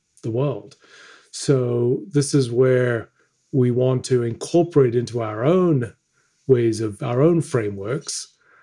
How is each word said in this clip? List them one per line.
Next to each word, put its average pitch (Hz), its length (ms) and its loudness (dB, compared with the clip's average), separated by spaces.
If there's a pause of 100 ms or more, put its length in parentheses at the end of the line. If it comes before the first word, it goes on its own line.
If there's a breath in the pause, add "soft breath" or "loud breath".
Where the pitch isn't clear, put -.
(240)
the 117 80 -6
world. 123 460 -6 (540 soft breath)
So 123 760 0
this 143 260 0
is 131 160 2
where 123 600 2 (420)
we 123 180 2
want 127 360 0
to 123 180 0
incorporate 127 720 0
into 117 260 -2
our 107 220 -6
own 160 500 2 (540)
ways 117 320 2
of, 107 240 -6
our 123 180 -2
own 165 200 4
frameworks, 107 920 -6 (300 soft breath)